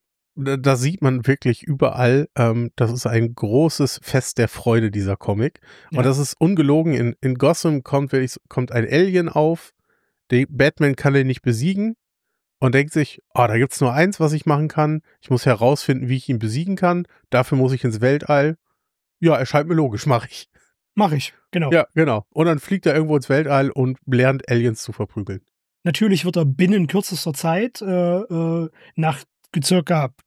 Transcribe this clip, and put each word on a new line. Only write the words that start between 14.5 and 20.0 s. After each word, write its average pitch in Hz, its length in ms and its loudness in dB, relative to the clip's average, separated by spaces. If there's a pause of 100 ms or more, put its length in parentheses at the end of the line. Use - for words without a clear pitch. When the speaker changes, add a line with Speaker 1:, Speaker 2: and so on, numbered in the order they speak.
Speaker 1:
kann. 156 340 -2 (180)
Ich - 80 -20
muss 123 160 0
herausfinden, 127 640 0
wie 131 80 -2
ich - 120 -10
ihn 123 100 -2
besiegen 143 380 -4
kann. 175 300 0 (240)
Dafür 127 280 2
muss 131 140 2
ich 127 100 -4
ins 110 180 -2
Weltall.“ 147 560 2 (640)
„Ja, 165 180 4
erscheint 147 320 0
mir 175 60 -2
logisch, 135 320 0